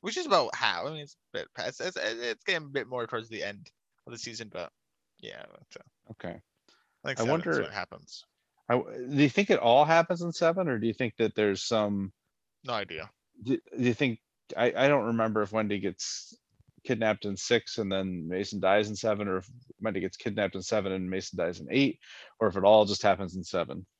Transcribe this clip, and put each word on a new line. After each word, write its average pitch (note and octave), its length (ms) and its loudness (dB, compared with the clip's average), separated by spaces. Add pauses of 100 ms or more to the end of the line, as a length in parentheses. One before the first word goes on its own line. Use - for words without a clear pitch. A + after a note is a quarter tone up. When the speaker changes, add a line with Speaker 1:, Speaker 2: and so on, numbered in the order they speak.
Speaker 1:
which G#3+ 160 -6
is F4 80 -4
about E3+ 280 4
half. G2 300 -2
I C#3+ 60 -6
mean, D#3+ 120 -10
it's - 140 -20 (160)
a - 60 -8
bit - 160 -10
past, - 260 -8
it's, - 160 -6
it's, A2 240 -4
it's - 240 -6
getting E3 220 -2
a C#3 40 -16
bit C3+ 180 -4
more B2 180 -6
towards A2+ 240 -8
the A2+ 120 -6
end G2+ 280 -10 (360)
of A#2+ 60 -14
the A#2 60 -14
season, A2+ 340 -12
but F2+ 180 -10 (500)
yeah, - 300 -16
but, - 300 -20
uh, - 300 -20
Speaker 2:
Okay. F2 300 -12 (640)
Speaker 1:
I C#3 40 -4
think C3 120 -6
Speaker 2:
I - 40 2
Speaker 1:
seven's A#2+ 60 0
Speaker 2:
wonder E3 220 0 (100)
Speaker 1:
when - 80 -2
it - 20 -14
happens. - 520 -12 (420)
Speaker 2:
I A#2+ 120 2
w-, B2 360 -8
do C#3+ 80 6
you D3 60 8
think G3+ 220 2
it F3+ 80 6
all B2 260 8
happens E3+ 380 4
in E3+ 100 -4
seven, E3+ 360 2
or A#2+ 100 0
do A2 80 -2
you A2+ 80 0
think A#2+ 240 -2
that A2 160 2
there's G2+ 300 2
some G#2 500 0 (500)
Speaker 1:
No B2 80 -6
idea. F2+ 380 -8 (320)
Speaker 2:
do, B2+ 160 0 (180)
do B2 80 -2
you A#2+ 80 4
think, A#2+ 280 -2 (360)
I, A#2 180 2
I B2+ 140 4
don't C#3 160 4
remember A2+ 380 0
if G2+ 100 -4
Wendy G#2 260 0
gets - 560 -6 (480)
kidnapped A2 440 0
in G2 100 -4
six - 400 0
and G2+ 160 -2
then F#2 340 -4
Mason F#2+ 340 -4
dies G#2 280 4
in G#2+ 80 -8
seven, G#2 320 -2
or F#2 80 0
if F#2 140 -8 (320)
Wendy G2 180 -2
gets F#2 160 -4
kidnapped G#2 380 -2
in F#2 80 -8
seven G2 300 -2
and F#2 180 -4
Mason F#2 260 -6
dies F2 240 -4
in D2 100 -12
eight, C3+ 280 2 (420)
or A2 80 4
if F2+ 80 -2
it G2 80 0
all G#2+ 220 10
just G2+ 160 -4
happens F#2 340 2
in F2+ 80 -8
seven. E2 400 -4 (160)